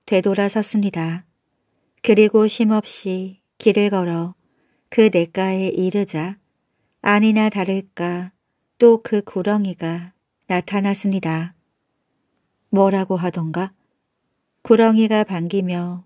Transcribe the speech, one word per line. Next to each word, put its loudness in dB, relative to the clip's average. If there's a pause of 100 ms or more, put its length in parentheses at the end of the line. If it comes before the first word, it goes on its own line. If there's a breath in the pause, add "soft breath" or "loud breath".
되돌아섰습니다. -2 (800)
그리고 4
쉼없이 -2 (180)
길을 2
걸어 -2 (540)
그 4
냇가에 -2
이르자 -4 (640)
아니나 2
다를까 -6 (480)
또 6
그 -4
구렁이가 -4 (340)
나타났습니다. -4 (1160)
뭐라고 2
하던가? -6 (920)
구렁이가 4
반기며 -6